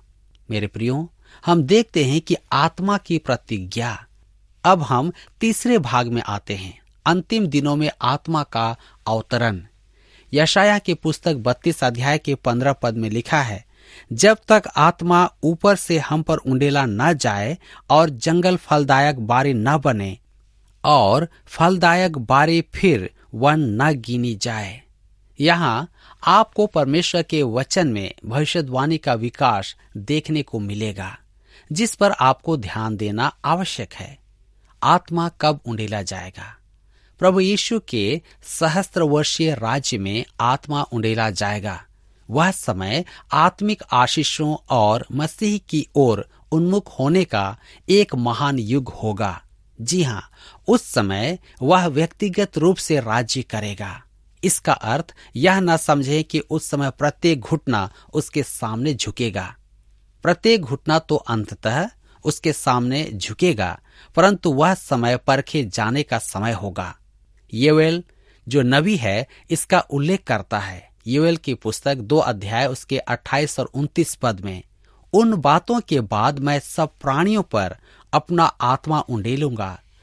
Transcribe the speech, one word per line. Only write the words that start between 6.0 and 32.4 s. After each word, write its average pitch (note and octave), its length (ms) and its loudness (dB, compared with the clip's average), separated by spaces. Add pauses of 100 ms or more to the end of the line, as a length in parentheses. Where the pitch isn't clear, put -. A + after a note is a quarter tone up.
में A#2 140 -2
आते G#2 320 -6
हैं, F#2+ 260 -14 (260)
अंतिम F#3 400 0
दिनों C#3+ 300 0
में D3+ 140 0 (120)
आत्मा D3 400 -2
का A2+ 340 -4 (300)
अवतरण। A2+ 540 -2 (720)
यशायाह F#3+ 440 4
की F3+ 160 -2
पुस्तक D#3+ 400 -2
बत्तीस B2+ 500 -2
अध्याय C3 340 0
के C#3+ 160 -4
पन्द्रह B2+ 380 0
पद A#2 240 -2
में A2 140 -4
लिखा A#2 320 0
है, A#2+ 240 -6 (460)
"जब F#3+ 260 4 (100)
तक G#3+ 140 6 (140)
आत्मा F3 540 4 (120)
ऊपर E3+ 340 2
से E3 220 -2
हम D3+ 240 -2
पर D#3 140 0
उंडेला C3+ 500 2
न B2 280 2
जाए A2+ 440 -2 (320)
और D#3 200 6
जंगल E3+ 460 2
फलदायक C#3+ 640 2
बारी B2+ 340 2
न B2 240 2
बने G#2 400 -2 (640)
और C#3 440 4 (180)
फलदायक F3 720 2
बारी D3+ 460 2 (100)
फिर B2+ 360 2 (240)
वन D3 260 2
न C3 320 0
गिनी A#2+ 420 -4
जाए।" G#2+ 480 -8 (580)
यहाँ D#3 520 0 (340)
आपको G#3 400 4
परमेश्वर D#3+ 560 0
के D#3 200 -2
वचन C3+ 460 0
में G2+ 260 -4 (120)
भविष्यवाणी C#3+ 720 -2
का C3+ 160 0
विकास A2+ 600 -2 (200)
देखने D3 460 -2
को A2+ 160 -8
मिलेगा, G2+ 600 -8 (540)
जिस G#3+ 220 -2
पर G3+ 180 2
आपको C3+ 440 0